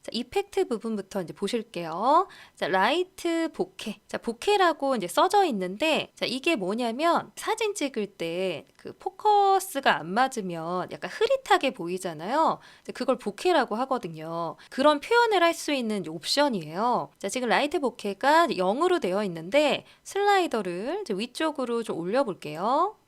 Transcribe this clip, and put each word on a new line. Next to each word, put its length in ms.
자, 100
이펙트 560
부분부터 520
이제 120
보실게요. 960
자, 140
라이트 800
보케. 560
자, 100
보케라고 800
이제 140
써져 360
있는데, 720
자, 100
이게 300
뭐냐면 800
사진 400
찍을 320
때 600
그 140
포커스가 960
안 160
맞으면 800
약간 180
흐릿하게 640
보이잖아요. 880
이제 80
그걸 260
보케라고 600
하거든요. 800
그런 300
표현을 420
할 140
수 180
있는 320
이 40
옵션이에요. 1080
자, 120
지금 200
라이트 300
보케가 680
영으로 500
되어 240
있는데 640
슬라이더를 1000
이제 140
위쪽으로 680
좀 160
올려볼게요. 1000